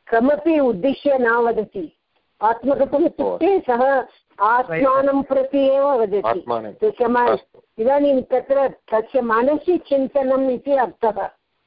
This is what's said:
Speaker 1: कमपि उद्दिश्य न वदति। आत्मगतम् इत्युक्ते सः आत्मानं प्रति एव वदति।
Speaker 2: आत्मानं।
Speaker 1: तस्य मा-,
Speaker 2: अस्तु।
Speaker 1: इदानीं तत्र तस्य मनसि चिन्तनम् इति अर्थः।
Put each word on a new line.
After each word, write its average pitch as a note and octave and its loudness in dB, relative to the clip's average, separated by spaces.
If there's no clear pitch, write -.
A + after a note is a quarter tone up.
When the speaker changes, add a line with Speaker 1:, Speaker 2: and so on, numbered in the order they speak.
Speaker 1:
कमपि D4 2
उद्दिश्य C4 0
न A#3 0
वदति। A3+ -2
आत्मगतम् C4+ 0
इत्युक्ते D#4+ -2
सः B3+ 0
आत्मानं B3+ 0
प्रति C4+ -2
एव C#4 2
वदति। G#3+ 0
Speaker 2:
आत्मानं। A2+ -4
Speaker 1:
तस्य A3 -2
मा-, A#3+ 0
Speaker 2:
अस्तु। - -6
Speaker 1:
इदानीं C4+ 2
तत्र C4 0
तस्य A3 -4
मनसि C4+ 0
चिन्तनम् C4+ 0
इति C4+ -4
अर्थः। A#3 -2